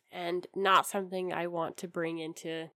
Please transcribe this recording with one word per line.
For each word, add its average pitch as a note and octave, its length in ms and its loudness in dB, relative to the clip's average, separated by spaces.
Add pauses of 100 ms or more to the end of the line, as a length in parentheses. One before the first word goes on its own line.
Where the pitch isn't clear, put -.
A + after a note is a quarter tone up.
(120)
and F3 440 -4
not F#3+ 320 6
something F#3 460 -2
I E3+ 140 -2
want E3+ 300 -2
to F#3 120 -8
bring E3 300 -2
into D#3+ 560 -8